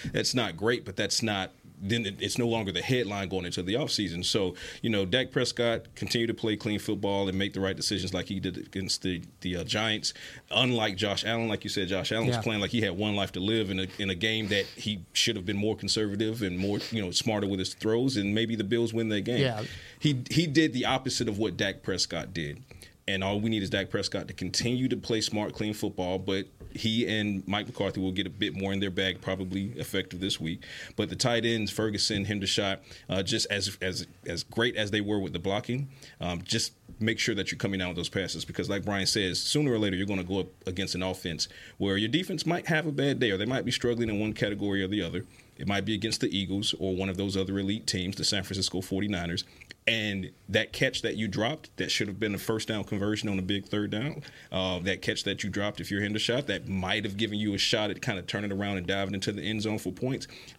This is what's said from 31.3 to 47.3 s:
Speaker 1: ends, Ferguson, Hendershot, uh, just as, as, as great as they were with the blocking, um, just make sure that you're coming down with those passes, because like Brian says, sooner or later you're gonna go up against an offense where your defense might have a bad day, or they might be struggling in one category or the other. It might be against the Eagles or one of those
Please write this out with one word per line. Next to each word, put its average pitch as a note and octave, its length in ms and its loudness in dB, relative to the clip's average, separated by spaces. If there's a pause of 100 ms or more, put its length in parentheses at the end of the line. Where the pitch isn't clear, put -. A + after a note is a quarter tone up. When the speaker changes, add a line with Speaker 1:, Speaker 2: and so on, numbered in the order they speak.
Speaker 1:
ends, A2 240 2
Ferguson, G#2 560 0
Hendershot, G2 540 0 (280)
uh, F#2+ 140 2
just G#2+ 280 0
as, G2+ 300 0
as, F#2 260 -4 (200)
as - 180 -4
great - 320 0
as G#2 140 0
they G#2+ 100 2
were G#2 200 2
with E2+ 120 -2
the E2+ 60 -2
blocking, G#2+ 500 -2 (320)
um, F2 220 -2
just A2 300 0 (280)
make A2 180 2
sure A#2 160 2
that G2 160 -2
you're - 80 -4
coming G2 200 0
down F2+ 100 0
with E2+ 80 -4
those F2 140 -2
passes, - 340 -2
because - 240 -4
like G2 160 -2
Brian G2 220 0
says, F#2 340 2
sooner D3 320 4
or A2+ 60 4
later G2+ 180 2
you're G2 100 0
gonna G2 160 0
go F#2+ 180 0
up E2+ 80 -2 (180)
against F#2+ 280 -2
an F#2 80 -2
offense F#2 460 -2 (300)
where G2 180 2
your A2 140 2
defense F3 340 0
might F3 220 0
have D#3+ 200 2
a D3+ 60 0
bad C3+ 280 2
day, A#2+ 100 4
or F#2+ 80 2
they G#2 80 0
might B2 180 0
be A#2+ 60 -2
struggling A#2 400 2
in G#2 100 0
one G#2+ 140 0
category G2+ 480 2
or F#2+ 40 2
the G2+ 140 0
other. F2 240 -2 (320)
It - 100 -6
might G2 200 2
be A2 80 2
against G#2+ 260 0
the B2 160 4
Eagles G2 420 0
or F#2+ 160 0
one F#2+ 140 0
of F2+ 80 -2
those G2 200 0